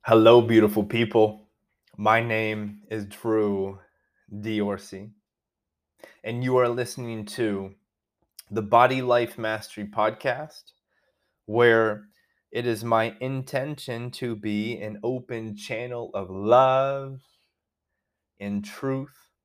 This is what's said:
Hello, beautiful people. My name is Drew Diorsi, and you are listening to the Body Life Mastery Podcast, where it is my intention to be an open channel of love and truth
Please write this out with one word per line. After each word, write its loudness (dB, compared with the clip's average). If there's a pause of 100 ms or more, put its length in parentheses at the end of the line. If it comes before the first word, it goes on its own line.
Hello, 8
beautiful 4
people. 0 (500)
My 2
name -4 (100)
is -8
Drew -2 (560)
Diorsi, -6 (1120)
and -6
you 0
are 4
listening -6
to -4 (760)
the -4
Body 4
Life 0
Mastery -6
Podcast, -4 (760)
where 4 (420)
it -4
is -2
my 0
intention -8
to -8
be -6
an -12
open -8
channel -10
of -8
love 2 (1200)
and -6
truth -8 (140)